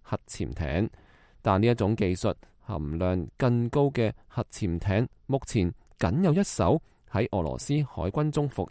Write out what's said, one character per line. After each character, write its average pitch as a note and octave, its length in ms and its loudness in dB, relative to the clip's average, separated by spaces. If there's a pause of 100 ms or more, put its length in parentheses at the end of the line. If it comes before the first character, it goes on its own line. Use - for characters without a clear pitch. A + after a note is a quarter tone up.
核 - 260 -6
潛 C#2+ 280 -6
艇， D#2+ 340 0 (540)
但 G#2 180 4
呢 A2 60 4
一 A#2+ 80 6
種 A2 200 0
技 F#2 220 0
術 G2 180 -2 (260)
含 D#2 380 -6
量 F2+ 380 0
更 A#2+ 320 2
高 C#3+ 220 2
嘅 A2+ 200 0 (180)
核 - 160 -6
潛 E2+ 340 -4
艇 G2+ 280 0 (200)
目 C3+ 200 0
前 F2+ 240 2 (280)
僅 C3+ 240 0
有 E3+ 100 4
一 F#3+ 100 2
艘 A2+ 380 2 (320)
喺 G#2 200 0
俄 F#2+ 100 0
羅 C2+ 160 -4
斯 - 240 -4
海 C3 220 -6
軍 D3 260 -2
中 D3 180 0
服 - 220 -4